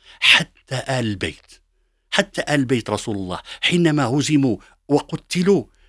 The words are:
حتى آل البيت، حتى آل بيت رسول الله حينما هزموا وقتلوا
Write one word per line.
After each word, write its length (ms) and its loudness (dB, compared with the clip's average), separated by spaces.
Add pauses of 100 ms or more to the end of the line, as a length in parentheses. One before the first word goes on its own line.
(200)
حتى 560 0
آل 300 -4
البيت، 460 -8 (600)
حتى 440 0
آل 100 0
بيت 240 -2
رسول 260 -4
الله 240 -6 (220)
حينما 440 2
هزموا 520 2 (300)
وقتلوا 760 0 (260)